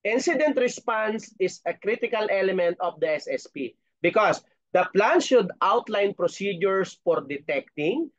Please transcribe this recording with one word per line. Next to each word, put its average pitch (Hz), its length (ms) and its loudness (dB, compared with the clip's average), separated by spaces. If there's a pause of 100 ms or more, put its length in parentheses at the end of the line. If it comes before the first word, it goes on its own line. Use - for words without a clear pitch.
Incident 269 540 0
response 220 800 -4
is 185 280 -4
a 170 80 -4
critical 226 560 -4
element 185 520 0
of 170 180 -4
the 156 140 0
S 147 160 -6
S 135 160 -6
P 135 300 -10 (260)
because 175 400 2 (320)
the 180 200 2
plan 240 280 4
should 220 300 4 (100)
outline 202 520 0
procedures 190 920 -2
for 160 180 2
detecting 147 960 -4